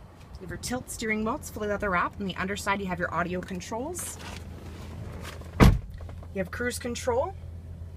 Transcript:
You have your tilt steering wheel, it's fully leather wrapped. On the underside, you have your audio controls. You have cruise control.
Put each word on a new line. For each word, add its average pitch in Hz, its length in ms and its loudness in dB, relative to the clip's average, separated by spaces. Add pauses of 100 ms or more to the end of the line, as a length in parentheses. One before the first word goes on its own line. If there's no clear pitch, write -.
(360)
You - 60 -14
have 180 80 -8
your 175 80 -6
tilt - 340 -4
steering 214 320 0
wheel, 226 120 2
it's - 140 -8
fully 208 200 -2
leather 202 200 2
wrapped. 185 300 2
On 202 80 -2
the 175 80 -2
underside, 196 460 0
you 196 60 -2
have 180 120 0
your 175 120 0
audio 175 280 0
controls. 226 800 -4 (2250)
You 196 60 0
have 185 120 -2
cruise 240 260 -2
control. 254 560 2 (640)